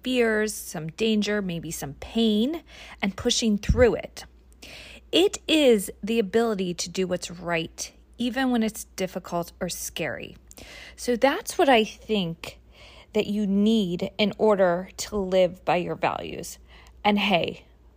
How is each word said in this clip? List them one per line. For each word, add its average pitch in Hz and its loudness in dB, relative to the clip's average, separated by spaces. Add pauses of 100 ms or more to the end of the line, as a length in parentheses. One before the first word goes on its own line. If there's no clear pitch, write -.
fears, 220 0
some - -10
danger, 208 0
maybe 165 -6
some 143 -10
pain, 226 0 (360)
and 196 -2
pushing 233 0
through 226 4
it. - -10 (880)
It 370 4
is 262 4 (100)
the 226 -2
ability 202 0
to - -8
do 185 -2
what's 180 -6
right, 170 -6 (260)
even 247 -2
when 233 2
it's 214 -6 (120)
difficult 180 -6
or 180 -6
scary. - -10 (600)
So - -2
that's 277 0
what 339 4
I 226 6
think - -6 (540)
that - 0
you 208 -2
need 196 2
in 208 2
order 190 4
to - -8
live 185 2
by 160 2
your 170 -2
values. - -6 (460)
And 208 4
hey, 202 0 (320)